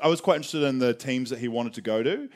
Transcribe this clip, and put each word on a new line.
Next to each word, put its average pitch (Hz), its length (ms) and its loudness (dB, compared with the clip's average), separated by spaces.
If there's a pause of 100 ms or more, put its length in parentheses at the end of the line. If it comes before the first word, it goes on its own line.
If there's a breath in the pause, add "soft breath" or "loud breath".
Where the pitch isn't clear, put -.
I 151 60 4
was 165 120 4
quite 185 160 4
interested 151 280 -2
in 131 160 2
the 123 120 4
teams 127 380 -4
that 123 80 -6
he 120 100 -4
wanted 117 260 -4
to 117 60 -12
go 110 220 0
to. 226 340 -2